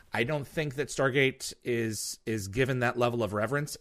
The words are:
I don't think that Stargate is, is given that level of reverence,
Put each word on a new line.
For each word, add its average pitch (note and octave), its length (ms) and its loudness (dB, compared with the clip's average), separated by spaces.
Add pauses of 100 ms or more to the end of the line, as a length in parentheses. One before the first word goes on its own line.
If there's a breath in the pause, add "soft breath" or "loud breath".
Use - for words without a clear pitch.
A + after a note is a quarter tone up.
(140 loud breath)
I A#2 120 2
don't C#3+ 200 -2
think D3+ 300 -4
that C#3+ 140 -2
Stargate C3+ 640 2 (100)
is, A#2 640 -2
is G#2+ 240 -2
given B2+ 300 2
that A#2+ 200 2
level A#2+ 240 2
of G#2 80 0
reverence, A#2 500 -2